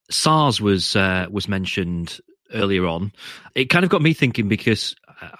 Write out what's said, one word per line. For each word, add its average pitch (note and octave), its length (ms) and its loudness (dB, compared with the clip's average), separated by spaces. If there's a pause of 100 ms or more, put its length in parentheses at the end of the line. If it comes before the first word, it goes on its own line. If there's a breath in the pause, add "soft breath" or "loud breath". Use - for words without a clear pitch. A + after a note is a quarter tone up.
(100)
sars D3+ 500 2
was, G2 360 2
uh, F#2 340 2
was G2 180 -6
mentioned F2 680 -4 (340)
earlier G2 340 0
on. F2 260 -4 (420 loud breath)
It C3 120 0
kind F3 180 2
of F3 60 0
got F3 120 2
me D#3+ 100 4
thinking A#2 360 0
because, G#2+ 460 0 (140)
uh, - 200 -20 (120)